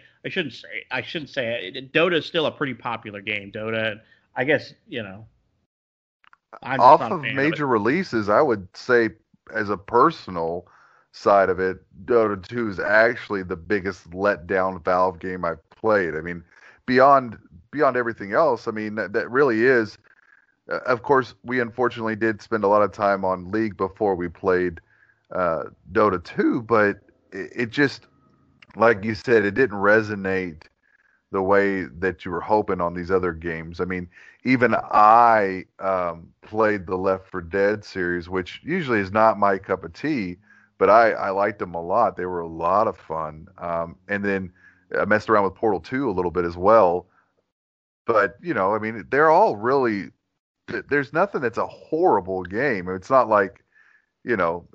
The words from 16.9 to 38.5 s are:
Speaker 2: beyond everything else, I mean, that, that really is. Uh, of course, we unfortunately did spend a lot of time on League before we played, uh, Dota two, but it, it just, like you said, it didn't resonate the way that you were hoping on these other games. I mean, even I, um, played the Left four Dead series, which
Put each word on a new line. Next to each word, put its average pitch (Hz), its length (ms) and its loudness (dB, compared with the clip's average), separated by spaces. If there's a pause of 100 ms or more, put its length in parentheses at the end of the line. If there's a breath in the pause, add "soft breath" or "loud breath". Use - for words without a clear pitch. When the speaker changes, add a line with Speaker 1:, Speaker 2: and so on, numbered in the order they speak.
Speaker 2:
beyond 135 260 0
everything 113 360 -4
else, 123 340 0
I 117 60 -6
mean, 107 240 -8
that, 101 160 -6
that 113 180 -4
really 120 340 2
is. 120 340 2 (720 soft breath)
Uh, 82 160 -6
of 123 160 -2
course, 131 320 0 (100)
we 123 160 -4
unfortunately 113 560 -4
did 110 260 -2
spend 107 220 -4
a 98 40 4
lot 104 140 6
of 98 100 0
time 101 320 0
on 92 260 -4
League 110 260 -2
before 98 380 -2
we 87 140 -6
played, 90 520 -2 (540)
uh, 82 300 -2 (280)
Dota 101 300 2
two, 208 400 -2
but 107 340 2 (360)
it, 95 220 -12
it 117 160 -4
just, - 360 -2 (720)
like 107 280 4
you 110 100 -4
said, 110 300 2
it 101 100 -2
didn't 110 240 0
resonate 98 840 0 (640)
the 95 120 -2
way 98 400 2 (160)
that 90 260 -4
you 95 60 -8
were 85 100 -6
hoping 95 400 -2
on 87 140 -4
these 87 160 -6
other 90 220 0
games. 82 480 -10
I 92 40 -2
mean, 90 240 -8 (360 soft breath)
even 123 300 2
I, 107 920 4 (140)
um, 87 500 -4 (120)
played 107 460 -2
the 92 100 -4
Left 95 340 -2
four 92 120 -8
Dead 98 420 0
series, 87 460 -6
which 92 340 -6